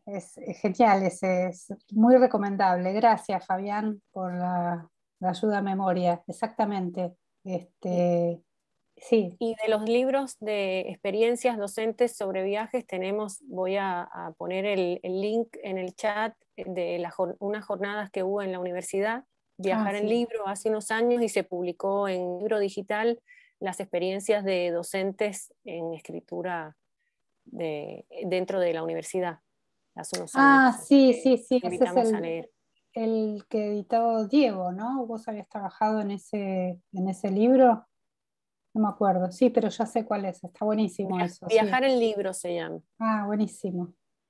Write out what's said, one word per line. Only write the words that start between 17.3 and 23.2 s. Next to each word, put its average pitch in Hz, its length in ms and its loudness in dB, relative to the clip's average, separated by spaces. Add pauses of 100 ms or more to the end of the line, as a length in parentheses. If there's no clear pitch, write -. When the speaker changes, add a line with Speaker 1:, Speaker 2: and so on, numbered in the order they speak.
Speaker 2:
unas 208 260 -6
jornadas 202 460 -6
que 196 120 -6
hubo 196 200 -2
en 190 80 -4
la 185 80 -6
universidad, 196 640 -4 (340)
Viajar 202 380 0
Speaker 1:
Ah, - 20 -4
Speaker 2:
en 208 60 -2
Speaker 1:
sí. 214 60 0
Speaker 2:
Libro, 226 380 -2
hace 202 220 -4
unos 214 220 -2
años, 240 320 2
y 214 60 0
se 196 140 0
publicó 190 640 -2
en 180 300 -4
libro 214 220 -2
digital 208 600 -2 (400)